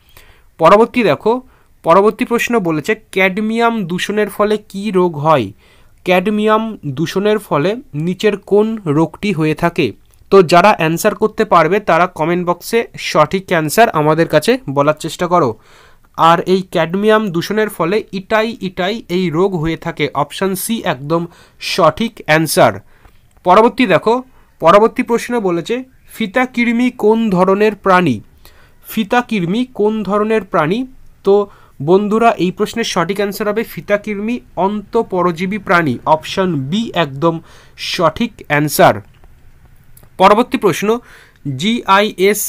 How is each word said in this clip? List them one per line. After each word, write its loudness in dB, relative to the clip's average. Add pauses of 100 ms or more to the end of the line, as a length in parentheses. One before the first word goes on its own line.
(600)
পরবর্তী 2
দেখো, 0 (520)
পরবর্তী 2
প্রশ্ন -2
বলেছে -2 (180)
ক্যাডমিয়াম 0 (100)
দূষণের -4
ফলে -2 (140)
কি -10
রোগ 2
হয়? 2 (580)
ক্যাডমিয়াম 0 (340)
দূষণের -2
ফলে -2 (240)
নিচের -2 (100)
কোন 2 (180)
রোগটি 0
হয়ে -2
থাকে? -2 (460)
তো 8
যারা 6
অ্যান্সার 0
করতে -2
পারবে 2
তারা 2
কমেন্ট -2
বক্সে -2 (300)
সঠিক 2
অ্যান্সার 2
আমাদের 2
কাছে 2 (180)
বলার 0
চেষ্টা -8
করো। 2 (680)
আর 4 (160)
এই 2 (100)
ক্যাডমিয়াম 2
দূষণের -2
ফলে -2 (140)
ইটাই -2 (120)
ইটাই -4 (140)
এই 0
রোগ 0
হয়ে -4
থাকে। -6 (100)
অপশন -4
সি -6 (100)
একদম -2 (400)
সঠিক 0 (120)
অ্যান্সার। 2 (720)
পরবর্তী 4
দেখো, 2 (480)
পরবর্তী 4
প্রশ্ন -4
বলেছে -2 (380)
ফিতাকৃমি -2 (100)
কোন 2 (120)
ধরনের 2
প্রাণী? 2 (720)
ফিতাকৃমি -2 (120)
কোন 0 (100)
ধরনের -2
প্রাণী? 0 (440)
তো 2 (440)
বন্ধুরা 2 (100)
এই 0
প্রশ্নের -4
সঠিক -2
অ্যান্সার -4
হবে -2
ফিতাকৃমি -6 (200)
অন্তঃপরজীবী -2
প্রাণী। 0 (120)
অপশন -2 (200)
বি -2 (140)
একদম -2 (580)
সঠিক -2 (160)
অ্যান্সার। 2 (1200)
পরবর্তী 4
প্রশ্ন, -2 (720)
জিআইএস 0